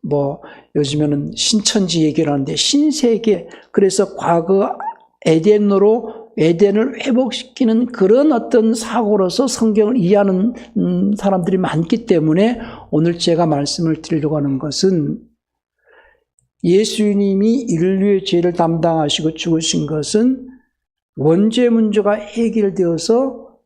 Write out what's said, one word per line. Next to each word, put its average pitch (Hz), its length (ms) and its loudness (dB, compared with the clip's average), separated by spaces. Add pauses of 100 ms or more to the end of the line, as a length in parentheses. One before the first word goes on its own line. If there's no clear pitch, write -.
뭐 143 380 -4 (340)
요즘에는 147 600 -2
신천지 185 680 0
얘기를 151 260 0
하는데 143 240 -4
신세계, 226 960 0 (220)
그래서 196 440 2
과거 170 600 0 (480)
에덴으로, 202 1120 2
에덴을 202 680 2
회복시키는 240 840 0
그런 240 440 2
어떤 226 420 2
사고로서 214 760 0
성경을 214 500 0
이해하는, 196 560 2 (240)
음, 180 380 0
사람들이 190 420 0
많기 170 480 -2
때문에 180 540 2 (300)
오늘 170 300 0
제가 170 260 0
말씀을 156 560 -2
드리려고 151 360 -2
하는 139 200 -2
것은 156 640 -2 (1400)
예수님이 202 1040 2
인류의 190 580 0
죄를 175 280 0
담당하시고 160 800 0
죽으신 160 540 -2
것은 214 600 -2 (680)
원죄 208 520 2
문제가 208 440 2
해결되어서 214 1300 -2 (180)